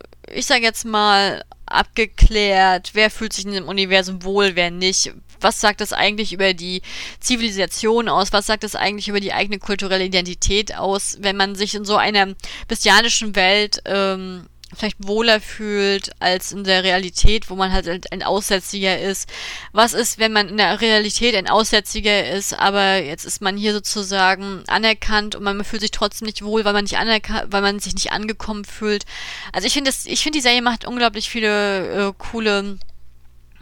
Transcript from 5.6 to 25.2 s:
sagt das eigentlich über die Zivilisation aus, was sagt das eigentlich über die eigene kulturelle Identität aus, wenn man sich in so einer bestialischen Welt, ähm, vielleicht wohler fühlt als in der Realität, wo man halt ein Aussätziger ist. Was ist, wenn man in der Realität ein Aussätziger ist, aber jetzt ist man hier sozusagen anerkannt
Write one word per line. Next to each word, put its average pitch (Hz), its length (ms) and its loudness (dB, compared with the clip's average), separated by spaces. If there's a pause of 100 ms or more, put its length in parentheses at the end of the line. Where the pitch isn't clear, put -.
sagt 208 200 2
das 214 140 -6
eigentlich 208 400 0
über 190 180 2
die 180 300 -6 (380)
Zivilisation 220 880 0
aus, 180 260 2
was 202 120 2
sagt 214 180 -2
das 208 120 -6
eigentlich 202 320 -4
über 202 120 0
die 196 120 -4
eigene 196 260 -2
kulturelle 190 460 -2
Identität 190 720 0
aus, 196 440 -2
wenn 196 160 -2
man 196 180 0
sich 196 200 -4
in 208 120 -8
so 208 100 2
einer 196 380 2 (340)
bestialischen 220 680 2
Welt, 208 520 2
ähm, 190 600 -2 (280)
vielleicht 202 320 -6
wohler 214 340 2
fühlt 202 680 -2 (100)
als 180 320 0
in 196 120 -8
der 185 200 2
Realität, 190 640 4
wo 185 60 -8
man 190 160 0
halt 180 400 -2
ein 190 100 -6
Aussätziger 190 760 0
ist. 190 300 -4 (440)
Was 226 200 4
ist, - 260 -2
wenn 220 140 2
man 208 160 2
in 196 80 -8
der 202 240 2
Realität 220 540 2
ein 190 140 0
Aussätziger 208 840 2
ist, 196 280 -4
aber 196 440 2
jetzt 147 220 -8
ist - 160 -8
man 196 160 -2
hier 208 160 0
sozusagen 196 920 0
anerkannt 214 680 0